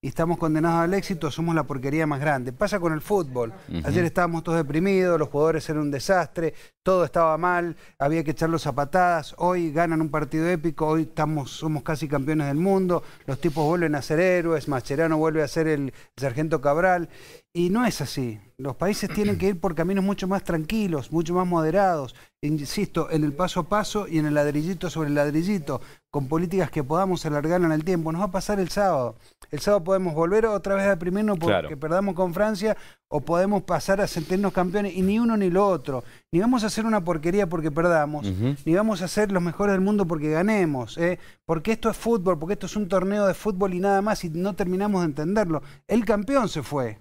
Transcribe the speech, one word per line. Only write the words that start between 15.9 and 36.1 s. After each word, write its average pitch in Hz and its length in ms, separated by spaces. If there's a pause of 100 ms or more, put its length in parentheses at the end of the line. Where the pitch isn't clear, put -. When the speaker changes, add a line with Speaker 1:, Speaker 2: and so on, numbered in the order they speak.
Speaker 1:
sargento 143 460
Cabral. 170 480 (440)
Y 175 160
no 233 160
es 208 140
así. 123 400 (180)
Los 131 200
países 196 320
tienen 208 280
que 185 120
ir 190 100
por 180 160
caminos 185 300
mucho 196 200
más 190 200
tranquilos, 170 680
mucho 165 220
más 180 120
moderados. 170 680 (260)
Insisto, 156 680
en 156 140
el 143 80
paso 180 260
a 170 80
paso 208 400
y 160 120
en 151 60
el 147 100
ladrillito 151 540
sobre 156 200
el 143 60
ladrillito, 147 680 (280)
con 135 200
políticas 170 420
que 156 100
podamos 170 440
alargar 156 360
en 165 120
el 156 100
tiempo. 160 300
Nos 170 80
va 208 60
a 185 40
pasar 196 300
el 170 80
sábado. 147 480 (340)
El 147 80
sábado 202 240
podemos 185 300
volver 175 320
otra 202 300
vez 196 100
a 202 60
deprimirnos 190 460
porque 107 220
Speaker 2:
Claro. 82 180
Speaker 1:
perdamos 175 380
con 180 180
Francia 208 440 (320)
o 151 100
podemos 180 440
pasar 190 360
a 190 80
sentirnos 185 460
campeones 185 420
y 185 60
ni 196 180
uno 233 160
ni 196 140
lo 190 180
otro. 143 380 (260)